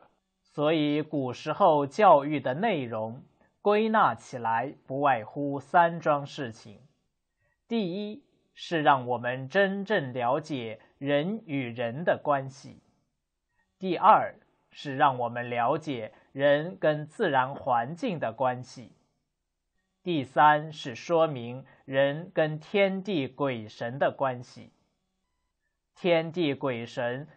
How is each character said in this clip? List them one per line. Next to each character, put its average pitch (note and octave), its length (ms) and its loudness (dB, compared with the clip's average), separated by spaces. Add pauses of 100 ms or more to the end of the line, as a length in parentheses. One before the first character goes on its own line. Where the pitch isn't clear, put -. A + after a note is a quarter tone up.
(420)
所 D3+ 300 0
以 D3+ 280 2
古 D3+ 320 -4
时 D3+ 200 -8
候 D3+ 340 4
教 D#3 380 6
育 D3 160 -2
的 C3 140 -2
内 F3 300 -2
容 A2+ 380 -8 (400)
归 G#3 260 2
纳 F#3 280 2
起 - 200 -16
来 A#2 380 -2 (100)
不 C3+ 140 -6
外 C3 260 2
乎 C#3+ 360 -6
三 E3+ 400 2
桩 C#3+ 260 2
事 C3+ 240 -8
情。 G#2+ 300 -20 (880)
第 G#3 420 -4
一 - 140 -16 (300)
是 E3 280 -4
让 C#3 240 4
我 B2 100 -2
们 B2+ 320 -6
真 G3 360 0
正 E3 280 -2
了 B2+ 280 0
解 B2+ 400 -8 (180)
人 D3 480 -2
与 C#3 200 -4
人 A#2 360 -6
的 F3 180 0
关 C3+ 300 -2
系。 - 320 -20 (960)
第 F#3 180 -2
二 F3 380 6 (380)
是 C#3 240 -8
让 C#3 200 4
我 A#2+ 120 -2
们 A#2+ 200 -6
了 A#2+ 300 0
解 A#2+ 340 -8 (200)
人 D3 480 2
跟 D3+ 260 0
自 F3+ 240 -2
然 C3 240 2
环 B2 400 -2
境 F3 240 -6
的 A#2 140 -4
关 B2+ 280 -2
系。 A#2+ 360 -20 (1080)
第 D#3+ 220 -2
三 D3+ 480 4
是 B2+ 240 -10
说 E3 320 2
明 B2+ 360 -10 (200)
人 C#3+ 500 0
跟 D#3 240 0
天 F#3+ 460 0
地 D3+ 240 -2
鬼 B2+ 400 -4
神 B2+ 320 -8
的 E3+ 100 2
关 B2 320 -4
系。 - 300 -20 (1300)
天 E3 300 2
地 D3+ 240 -2
鬼 B2 320 -6
神 B2+ 400 -6 (100)